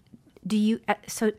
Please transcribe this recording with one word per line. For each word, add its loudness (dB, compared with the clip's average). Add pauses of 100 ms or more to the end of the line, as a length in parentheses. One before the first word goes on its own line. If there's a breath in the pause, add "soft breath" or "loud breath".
(460)
do 0
you, 2
uh, 0 (120)
so -2